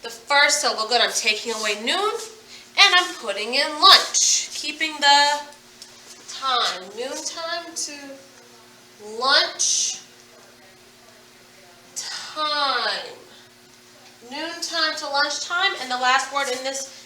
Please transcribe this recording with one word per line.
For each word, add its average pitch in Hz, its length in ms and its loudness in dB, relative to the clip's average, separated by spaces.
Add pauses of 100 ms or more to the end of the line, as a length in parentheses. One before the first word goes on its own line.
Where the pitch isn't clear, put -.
The 233 80 -12
first 285 500 2
syllable. 220 280 -2
Good. 233 120 2
I'm 202 120 2
taking 220 400 -2
away 220 300 -2
noon 359 300 0 (640)
and 381 180 6
I'm 349 180 2
putting 214 400 -6
in 294 140 2 (120)
lunch. - 720 6
Keeping 302 480 -4
the 285 400 6 (880)
time. 240 540 -2 (140)
Noon 277 280 -8
time 330 500 -8
to 311 180 -8 (1300)
lunch - 800 0 (2000)
time. 269 1160 -4 (1160)
Noon 320 300 -8
time 320 360 -2
to 302 120 -8
lunch 285 380 0
time. 370 340 2
And 254 100 -8
the 254 60 -2
last 262 380 2
word 277 140 0
in 262 160 -4
this - 420 -8